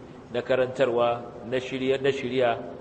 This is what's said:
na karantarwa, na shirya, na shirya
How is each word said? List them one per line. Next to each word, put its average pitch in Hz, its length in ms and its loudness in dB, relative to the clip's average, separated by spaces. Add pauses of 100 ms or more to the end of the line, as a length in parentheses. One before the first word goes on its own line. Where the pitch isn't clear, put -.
(320)
na 120 100 -2
karantarwa, 120 800 2 (280)
na 127 80 0
shirya, 131 440 0
na 139 100 4
shirya 127 460 2 (240)